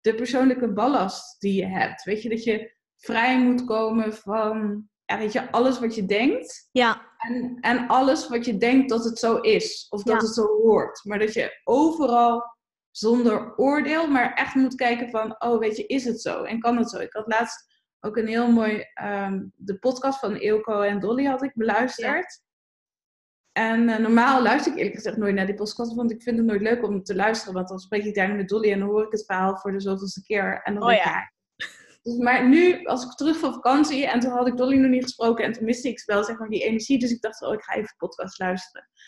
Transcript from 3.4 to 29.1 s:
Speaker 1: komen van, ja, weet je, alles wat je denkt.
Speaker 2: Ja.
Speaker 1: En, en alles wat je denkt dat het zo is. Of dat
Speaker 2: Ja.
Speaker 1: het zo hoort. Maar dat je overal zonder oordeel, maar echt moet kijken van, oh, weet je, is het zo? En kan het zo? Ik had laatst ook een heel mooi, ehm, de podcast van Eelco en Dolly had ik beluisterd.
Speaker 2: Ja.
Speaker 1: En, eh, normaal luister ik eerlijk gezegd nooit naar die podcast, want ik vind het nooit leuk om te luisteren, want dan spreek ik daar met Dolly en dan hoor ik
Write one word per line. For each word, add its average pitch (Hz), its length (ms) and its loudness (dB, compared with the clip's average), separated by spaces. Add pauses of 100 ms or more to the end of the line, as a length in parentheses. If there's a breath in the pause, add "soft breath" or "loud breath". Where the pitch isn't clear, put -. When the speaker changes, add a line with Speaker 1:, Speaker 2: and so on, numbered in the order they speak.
Speaker 1:
komen 220 480 0
van, 214 760 -4 (180)
ja, 202 120 -4
weet 214 160 -4
je, - 180 -4
alles 247 280 2
wat 226 160 -4
je 202 100 -4
denkt. 247 680 0
Speaker 2:
Ja. 240 300 2 (160)
Speaker 1:
En, 247 420 -6
en 247 280 0
alles 262 400 2
wat 233 180 -4
je 220 120 -2
denkt 254 320 4
dat 226 140 0
het 226 160 -4
zo 226 180 2
is. - 520 0
Of 202 140 -8
dat 226 180 4
Speaker 2:
Ja. 226 60 2
Speaker 1:
het 220 80 -6
zo 226 100 2
hoort. 214 580 4
Maar 202 160 -4
dat 214 140 0
je - 300 -4
overal 240 920 2 (360)
zonder 233 640 2
oordeel, 302 520 2
maar 254 260 2
echt - 220 -2
moet 262 200 2
kijken 240 340 0
van, 220 300 -4
oh, 233 200 0
weet 214 180 -2
je, - 80 -8
is 254 200 -2
het 226 160 -4
zo? - 220 -6
En 226 160 -6
kan 240 180 0
het 220 120 0
zo? 185 100 -10
Ik - 140 -8
had 214 140 -8
laatst 226 380 -2 (340)
ook 214 180 -8
een 220 100 0
heel 233 240 2
mooi, 214 420 2
ehm, 196 500 -6 (120)
de 196 220 -8
podcast 262 420 -2
van 214 160 -4
Eelco 214 460 -2
en 202 180 0
Dolly 240 260 -2
had 262 180 -2
ik 277 100 -6
beluisterd. 233 880 -2
Speaker 2:
Ja. - 60 -20 (1120)
Speaker 1:
En, 226 320 2
eh, 220 100 0
normaal 233 420 4
luister 262 300 2
ik - 60 -6
eerlijk 202 180 -2
gezegd - 220 -8
nooit 202 180 0
naar 190 100 0
die 202 100 -2
podcast, 220 400 -6
want 233 160 -2
ik 220 100 -10
vind 233 160 -2
het 226 80 2
nooit 208 160 2
leuk 233 220 0
om 202 200 -4
te 202 120 -6
luisteren, 208 380 -2
want 185 140 -4
dan 190 120 -10
spreek 208 240 -4
ik 208 120 -6
daar 202 200 0
met 196 140 -4
Dolly 214 220 2
en 196 80 0
dan 196 100 -2
hoor 214 160 0
ik 214 60 -10